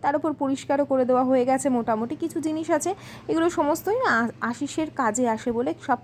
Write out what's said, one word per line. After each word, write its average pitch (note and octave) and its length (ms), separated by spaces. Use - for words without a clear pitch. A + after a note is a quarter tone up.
তার C#4+ 140
উপর D4+ 160
পরিষ্কারও C#4 520
করে C4 200
দেওয়া B3+ 200
হয়ে B3+ 200
গেছে C4 240
মোটামুটি। A#3 480
কিছু E4 240
জিনিস D#4 300
আছে, E4 240
এগুলো E4 220
সমস্তই E4 480
না G4 200
আ-, A#3 100
আশিসের C#4+ 500
কাজে A#3+ 380
আসে A3+ 240
বলে B3+ 220
সব A#3+ 180